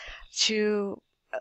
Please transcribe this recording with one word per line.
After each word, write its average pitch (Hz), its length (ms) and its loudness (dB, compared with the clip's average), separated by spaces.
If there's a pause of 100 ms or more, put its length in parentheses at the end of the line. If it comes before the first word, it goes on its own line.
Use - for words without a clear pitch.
(400)
to, 214 600 2 (320)
uh, - 80 -6